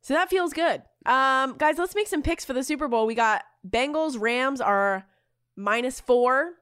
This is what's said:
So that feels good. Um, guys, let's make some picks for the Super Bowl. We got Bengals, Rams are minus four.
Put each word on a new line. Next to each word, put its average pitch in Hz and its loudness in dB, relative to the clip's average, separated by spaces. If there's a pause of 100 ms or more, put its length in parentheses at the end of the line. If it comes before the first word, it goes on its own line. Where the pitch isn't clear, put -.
So - -4
that 359 2
feels 359 0
good. 311 0 (220)
Um, 262 2
guys, 302 2
let's 349 -4
make 415 -2
some 302 -4
picks 330 -4
for 254 -2
the 254 0
Super 294 -4
Bowl. 226 2
We 226 -2
got 220 2 (260)
Bengals, 285 -2
Rams 247 -2
are 196 0 (520)
minus 233 -2
four. 262 2